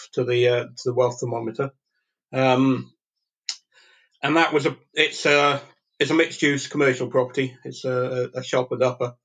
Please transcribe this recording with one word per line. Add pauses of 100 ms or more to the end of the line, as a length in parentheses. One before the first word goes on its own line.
(140)
to
the,
uh,
to
the
wealth
thermometer. (600)
Um, (1300)
and
that
was
a, (160)
it's
a, (380)
it's
a
mixed
use
commercial
property.
It's
a,
a
shop
and
upper.